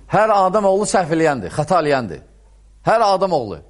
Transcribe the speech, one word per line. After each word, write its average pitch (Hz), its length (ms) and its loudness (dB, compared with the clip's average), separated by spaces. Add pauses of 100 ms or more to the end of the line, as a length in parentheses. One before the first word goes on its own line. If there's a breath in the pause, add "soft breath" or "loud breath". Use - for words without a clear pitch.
(120)
hər 214 240 2
adam 196 320 2
oğlu 196 200 0
səhv 180 280 -2
eləyəndir, 143 400 0
xəta 165 240 0
eləyəndir. 131 420 -2 (640)
Hər 220 180 2
adam 190 300 0
oğlu. 101 240 -6 (100)